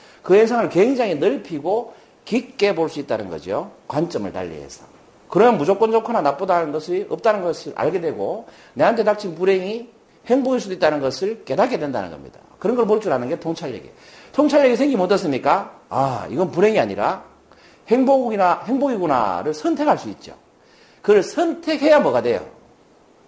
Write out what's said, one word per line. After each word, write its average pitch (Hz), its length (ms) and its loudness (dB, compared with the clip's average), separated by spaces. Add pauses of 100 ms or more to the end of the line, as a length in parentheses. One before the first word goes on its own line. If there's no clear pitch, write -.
(220)
그 180 140 4
현상을 226 340 4
굉장히 220 460 2
넓히고 190 800 -2 (300)
깊게 202 500 -2
볼 160 140 0
수 147 120 -8
있다는 107 280 -6
거죠. 92 420 -6 (160)
관점을 127 460 -4
달리해서. 80 520 -12 (440)
그러면 214 300 4
무조건 196 320 2
좋거나 226 320 0
나쁘다는 165 500 0
것이 175 380 -4
없다는 202 320 0
것을 165 320 -6
알게 151 260 -2
되고 151 460 -6 (280)
내한테 202 300 2
닥친 208 300 -2
불행이 190 540 -2 (380)
행복일 254 340 2
수도 190 140 -8
있다는 151 260 0
것을 190 440 -4
깨닫게 202 340 0
된다는 120 320 -4
겁니다. 69 300 -18 (180)
그런 226 180 0
걸 226 100 2
볼 214 140 2
줄 185 120 -2
아는 123 160 -2
게 165 100 -4
통찰력이에요. 151 540 -10 (420)
통찰력이 277 420 4
생기면 240 280 2
어떻습니까? 180 680 0 (160)
아, 120 400 -2
이건 147 220 -2
불행이 202 280 2
아니라 113 460 -2 (640)
행복이나, 233 800 2
행복이구나를 160 880 0
선택할 294 420 0
수 - 140 -10
있죠. - 240 -16 (680)
그걸 202 200 6
선택해야 302 800 2
뭐가 127 200 2
돼요? 110 240 -2 (840)